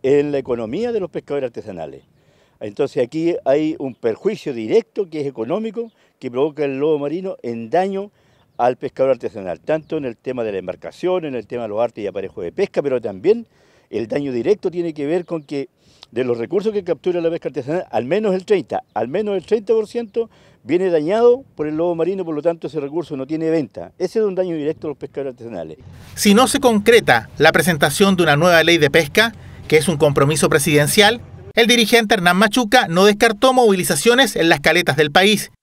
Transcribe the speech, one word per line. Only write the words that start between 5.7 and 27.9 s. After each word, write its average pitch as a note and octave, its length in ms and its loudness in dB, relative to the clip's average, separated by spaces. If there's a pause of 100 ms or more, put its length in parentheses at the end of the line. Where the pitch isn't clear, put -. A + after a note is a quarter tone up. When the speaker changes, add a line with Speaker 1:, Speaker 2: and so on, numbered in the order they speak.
Speaker 1:
que C3 100 -10
provoca C#3+ 340 -2
el C3+ 140 -4
lobo D3 220 0
marino E3 420 -6
en A#2 280 -8
daño F#3+ 420 -2 (460)
al B2 200 0
pescador C3+ 360 -2
artesanal, G2+ 460 -6
tanto D#3 380 -4
en C#3+ 80 -6
el A#2 120 -8
tema B2+ 260 -8
de G#2+ 80 -4
la F#2+ 80 -4
embarcación, F#2 680 -6
en C#3 80 -8
el A2+ 140 -8
tema A#2+ 160 -8
de A2 60 -8
los G#2 120 -4
artes A#2 220 -4
y G2 40 -4
aparejos F#2+ 360 -8
de E2+ 80 -6
pesca, F#3 320 -4
pero C3 180 -2
también A#2+ 460 -2 (420)
el A2 180 -6
daño C#3+ 240 -4
directo D3+ 380 -2
tiene E3+ 240 -6
que D3 140 -6
ver E3+ 180 -2
con E3 160 -8
que C#3 280 -8 (420)
de A#2+ 120 -2
los A#2+ 140 -2
recursos F#3+ 340 -4
que G3+ 120 -4
captura F3 380 -4
la E3 100 0
pesca E3 180 -6
artesanal, D3 400 -6
al A#2 160 -2
menos F#3+ 300 0
el F#3 100 -6
treinta, D#3 380 -2 (100)
al A2+ 140 -2
menos G3+ 280 -4
el E3+ 120 -6
treinta A3 260 0
por A3 140 0
ciento A#3 420 -6 (340)
viene F3+ 280 0
dañado A3 520 2 (120)
por D3+ 100 -4
el D3+ 100 -4
lobo E3+ 200 0
marino, F3+ 280 -2
por D#3+ 120 -6
lo D3 80 -6
tanto E3+ 240 -2
ese D3 120 -6
recurso C#3+ 380 -6
no C3 80 -6
tiene D#3+ 240 -4
venta. A#2 480 -4
Ese F#3 220 -2
es G#3+ 60 2
un F#3 100 -2
daño F3+ 200 -2
directo D3+ 300 -6
a D#3 40 -6
los C#3 80 -10
pescadores C#3 360 -10
artesanales. G#2 460 -12 (340)
Speaker 2:
Si G3+ 220 4
no B3 120 6
se C4+ 120 -2
concreta G#3+ 720 2 (100)
la D#3 120 6
presentación E3+ 640 2